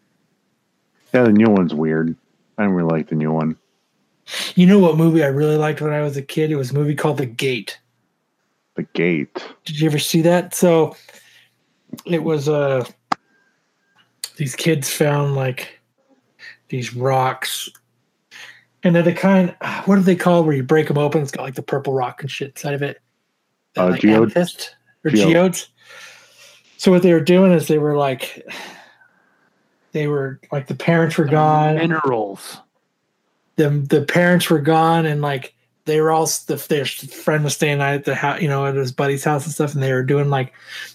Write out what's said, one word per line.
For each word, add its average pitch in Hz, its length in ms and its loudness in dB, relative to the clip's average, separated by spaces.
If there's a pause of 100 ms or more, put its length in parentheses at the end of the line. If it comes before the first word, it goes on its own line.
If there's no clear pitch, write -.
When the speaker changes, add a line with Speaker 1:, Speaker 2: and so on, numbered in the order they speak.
(1120)
Speaker 1:
Yeah, 123 100 4
the 113 100 6
new 110 160 6
one's 92 240 2
weird. 80 420 -2 (420)
I 107 60 -2
didn't 98 120 0
really 85 140 0
like 80 200 -2
the 82 60 -4
new 78 160 -2
one. 80 260 -2 (960)
Speaker 2:
You 180 100 6
know 202 140 8
what 160 180 4
movie 165 260 4
I 139 40 2
really 151 280 0
liked 151 260 -2
when 151 120 -4
I 151 80 -2
was 143 160 -4
a 135 40 -8
kid? 156 300 -4
It 151 60 -2
was 127 140 -6
a - 20 -10
movie 147 220 0
called 147 220 -2
The 143 80 -2
Gate. 120 540 -6 (960)
Speaker 1:
The 82 80 -6
Gate. 80 580 -4 (240)
Speaker 2:
Did 151 140 -10
you 156 80 2
ever 147 120 0
see 165 220 0
that? 175 320 2
So 160 420 2 (1080)
it 165 180 -4
was, 151 260 -2
uh, 139 360 0 (1500)
these 139 180 -6
kids 151 380 -2
found, 143 420 0
like, 131 440 -6 (880)
these 120 260 -8
rocks. 131 720 -2 (1120)
And 175 120 2
they're 170 80 4
the 175 100 2
kind, 185 420 2 (300)
what 196 100 4
do 196 60 4
they 180 140 4
call 175 280 2
where 156 120 0
you 131 80 -2
break 151 280 2
'em 143 60 0
open? 147 240 0
It's 135 100 -6
got, 127 120 -8
like, 135 120 -10
the 143 80 -10
purple 139 300 -6
rock 127 280 -6
and 135 80 -10
shit 131 220 -12
inside 147 220 -10
of 139 100 -6
it. - 160 -8 (800)
Speaker 1:
Uh, 90 140 2
Speaker 2:
Like, 85 100 -4
Speaker 1:
geode? 107 220 6
Speaker 2:
amethyst - 520 -4 (300)
or 156 60 -2
Speaker 1:
Geode. 165 200 4
Speaker 2:
geodes. 175 360 2 (1120)
So - 140 2
what 180 100 4
they 180 120 6
were 165 80 4
doing 180 320 6
is 151 140 0
they 156 120 2
were, 147 180 0
like, 135 480 -4 (1500)
they 151 140 -2
were, 135 320 -4 (120)
like, 143 160 -6
the 139 80 -8
parents 165 420 0
were 156 80 2
Speaker 3:
The 135 60 -2
Speaker 2:
gone. 156 460 4
Speaker 3:
minerals. 135 800 -2 (960)
Speaker 2:
The, 147 140 2
the 143 340 0
parents 175 480 2
were 160 80 4
gone, 160 480 2
and, 147 160 -2
like, 139 320 -6 (300)
they 156 140 0
were 160 120 2
all 160 120 2
s-, - 200 -4
the, 143 260 -6
their 143 160 -2
friend 151 580 -4
was 139 120 -2
staying 147 260 0
at 139 240 -2
the 139 80 -2
hou-, 143 260 -4
you 165 80 -2
know, 139 200 -2
at 135 80 -2
his 131 160 -4
buddy's 139 320 -4
house 151 220 -2
and 151 80 -10
stuff, 147 200 -4
and 139 80 -4
they 135 100 -2
were 127 120 0
doing, 143 260 0
like, 131 240 -4 (400)